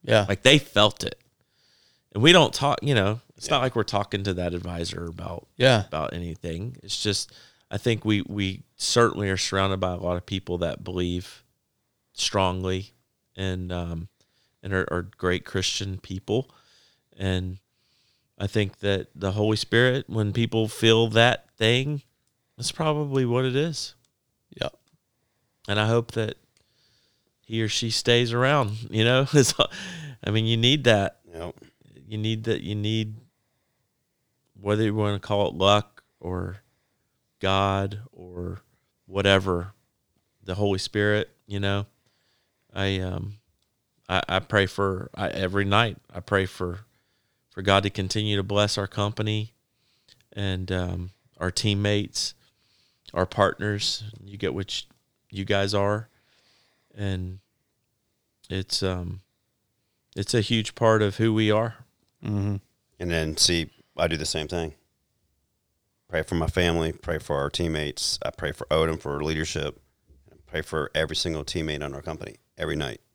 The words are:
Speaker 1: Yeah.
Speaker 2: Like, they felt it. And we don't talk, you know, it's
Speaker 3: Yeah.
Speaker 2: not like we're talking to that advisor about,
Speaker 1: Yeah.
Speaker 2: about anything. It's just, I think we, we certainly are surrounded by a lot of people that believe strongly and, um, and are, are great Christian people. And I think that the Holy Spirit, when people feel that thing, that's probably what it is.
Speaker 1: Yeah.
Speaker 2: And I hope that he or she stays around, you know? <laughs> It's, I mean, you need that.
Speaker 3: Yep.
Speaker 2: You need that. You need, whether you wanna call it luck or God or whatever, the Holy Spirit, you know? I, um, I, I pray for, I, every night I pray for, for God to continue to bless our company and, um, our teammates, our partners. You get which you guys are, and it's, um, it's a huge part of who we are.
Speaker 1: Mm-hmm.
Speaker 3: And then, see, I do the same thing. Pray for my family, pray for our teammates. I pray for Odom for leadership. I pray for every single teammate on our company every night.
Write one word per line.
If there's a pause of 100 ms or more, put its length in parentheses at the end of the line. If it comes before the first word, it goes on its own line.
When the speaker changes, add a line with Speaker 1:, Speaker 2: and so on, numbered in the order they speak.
Speaker 1:
Yeah.
Speaker 2:
Like,
they
felt
it. (960)
And
we
don't
talk,
you
know, (180)
it's
Speaker 3:
Yeah.
Speaker 2:
not
like
we're
talking
to
that
advisor
about, (100)
Speaker 1:
Yeah.
Speaker 2:
about
anything.
It's
just, (380)
I
think
we,
we (140)
certainly
are
surrounded
by
a
lot
of
people
that
believe (720)
strongly (420)
and,
um, (560)
and
are,
are
great
Christian
people. (680)
And (800)
I
think
that
the
Holy
Spirit,
when
people
feel
that
thing, (560)
that's
probably
what
it
is. (680)
Speaker 1:
Yeah. (1000)
Speaker 2:
And
I
hope
that (1040)
he
or
she
stays
around, (120)
you
know?
<laughs>
It's, (680)
I
mean,
you
need
that. (140)
Speaker 3:
Yep. (520)
Speaker 2:
You
need
that.
You
need, (1400)
whether
you
wanna
call
it
luck (160)
or (840)
God (120)
or (460)
whatever, (720)
the
Holy
Spirit, (180)
you
know? (880)
I,
um, (720)
I,
I
pray
for,
I,
every
night (160)
I
pray
for, (720)
for
God
to
continue
to
bless
our
company (800)
and,
um, (260)
our
teammates, (800)
our
partners. (200)
You
get
which (440)
you
guys
are, (840)
and (1120)
it's,
um, (920)
it's
a
huge
part
of
who
we
are. (480)
Speaker 1:
Mm-hmm. (420)
Speaker 3:
And
then,
see, (280)
I
do
the
same
thing. (1400)
Pray
for
my
family,
pray
for
our
teammates.
I
pray
for
Odom
for
leadership. (520)
I (120)
pray
for
every
single
teammate
on
our
company (220)
every
night. (160)